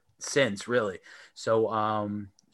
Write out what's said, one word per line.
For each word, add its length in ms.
since, 480
really. 320
So, 340
um, 600